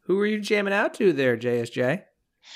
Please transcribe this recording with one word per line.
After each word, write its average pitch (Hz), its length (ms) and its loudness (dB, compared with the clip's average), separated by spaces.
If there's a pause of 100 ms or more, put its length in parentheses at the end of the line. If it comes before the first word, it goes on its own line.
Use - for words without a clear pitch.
Who 180 120 -2
were 202 120 0
you 214 140 -2
jamming 202 320 0
out 214 220 0
to 190 180 4
there, 131 240 2
J 120 240 0
S 113 100 -6
J? 127 340 -2 (520)